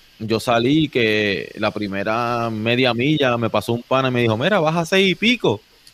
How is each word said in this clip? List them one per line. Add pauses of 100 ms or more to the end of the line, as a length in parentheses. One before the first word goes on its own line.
(180)
yo
salí
que
la
primera
media
milla
me
pasó
un
pana
y
me
dijo,
"Mira,
vas
a
seis
y
pico". (340)